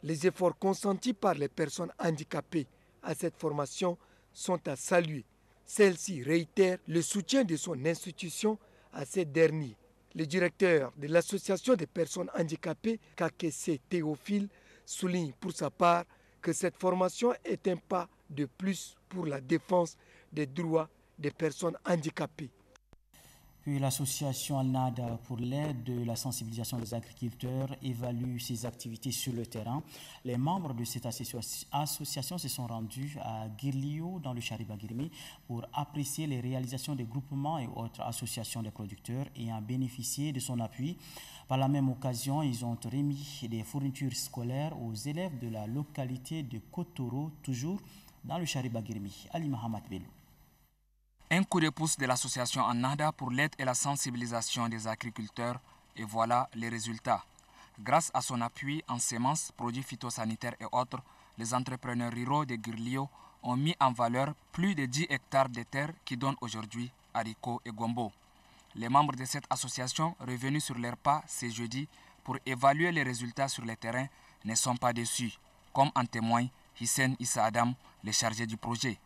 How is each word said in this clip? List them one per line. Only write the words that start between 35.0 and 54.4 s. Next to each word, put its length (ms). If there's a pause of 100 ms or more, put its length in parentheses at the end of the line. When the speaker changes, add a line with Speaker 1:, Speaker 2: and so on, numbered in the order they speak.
Speaker 2:
pour 280
apprécier 520
les 140
réalisations 560
des 80
groupements 560
et 80
autres 340
associations 600
de 60
producteurs 560 (100)
ayant 260
bénéficié 720
de 80
son 220
appui. 360 (520)
Par 80
la 100
même 220
occasion, 520
ils 220
ont 220
remis 580
des 200
fournitures 520
scolaires 640
aux 140
élèves 420
de 120
la 180
localité 760
de 160 (120)
Kotoro, 600 (120)
toujours 380 (420)
dans 160
le 60
Chariba 380
Girmi. 500
Ali 160
Mahamat 400
Bello. 160 (1300)
Speaker 3:
Un 120
coup 160
de 100
pouce 260
de 120
l'association 580
Annada 460
pour 180
l'aide 300
et 40
la 120
sensibilisation 920